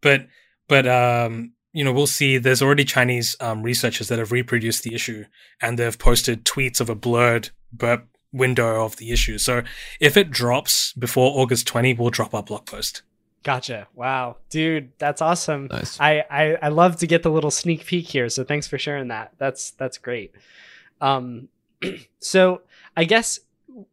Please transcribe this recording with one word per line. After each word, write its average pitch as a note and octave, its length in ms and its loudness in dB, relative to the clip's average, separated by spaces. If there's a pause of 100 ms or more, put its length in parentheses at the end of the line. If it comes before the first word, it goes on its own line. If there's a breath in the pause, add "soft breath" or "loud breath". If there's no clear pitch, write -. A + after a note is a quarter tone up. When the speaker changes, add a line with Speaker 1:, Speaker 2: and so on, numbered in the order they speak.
Speaker 1:
but, C#3 260 2 (400 soft breath)
but, C#3 200 4
um, A#2+ 640 2 (180)
you D3 140 -2
know, C3 80 2
we'll C#3+ 140 4
see. C3+ 300 2
There's B2+ 240 4
already C#3+ 220 6
Chinese, B2 560 0
um, A2 240 -6
researchers A#2 460 -2
that A#2 100 0
have A2+ 140 -4
reproduced A#2+ 500 -2
the A#2 100 -8
issue, A2+ 300 -8 (380 soft breath)
and A#2 180 -2
they've A#2 180 -2
posted A#2+ 460 4
tweets C3 380 -2
of A#2 80 -2
a A2+ 60 -4
blurred A#2 560 2 (200)
burp A#2+ 340 -2 (280)
window A#2 500 0
of A2 140 -6
the A2+ 140 -12
issue. A2+ 260 0
So A#2+ 260 -2 (380 loud breath)
if D3 160 6
it F3+ 140 4
drops B2 640 0
before B2+ 460 2
August B2 260 0
twenty, B2 280 0
we'll A#2 160 0
drop A#2+ 260 -4
our G2+ 80 -6
blog - 220 -12
post. - 380 -10 (380)
Speaker 2:
Gotcha. B2+ 540 -6
Wow. B2 400 -6 (140)
Dude, D#3 480 -4
that's D3 240 -4
awesome. D#3+ 500 -2
Speaker 3:
Nice. - 260 -8
Speaker 2:
I, D3+ 320 2
I, D#3 320 0
I D3+ 60 -2
love E3 300 4
to E3+ 100 -2
get E3 160 2
the D#3+ 80 2
little D#3 180 0
sneak D#3+ 360 -4
peek F3 200 -4
here. B2 220 -2
So B2+ 160 -4
thanks D3 240 -4
for C#3+ 100 -6
sharing C#3 300 -6
that. A2 300 -10
That's, - 340 -6
that's - 260 -8
great. A#2+ 360 -10 (640 soft breath)
Um, B2+ 480 -2 (340)
<clears throat> - 380 -12
so F#3 440 2 (340 soft breath)
I E3 80 4
guess A3 340 0 (540)